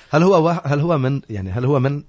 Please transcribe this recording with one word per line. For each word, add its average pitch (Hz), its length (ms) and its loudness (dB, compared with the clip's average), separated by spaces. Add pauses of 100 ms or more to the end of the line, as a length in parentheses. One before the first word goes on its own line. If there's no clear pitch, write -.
هل 156 140 2
هو 175 260 4
وا-، 170 140 -2
هل 143 160 -2
هو 165 180 0
من، 135 320 -2
يعني، 95 200 -8
هل 120 160 -4
هو 139 140 0
من، 139 300 -2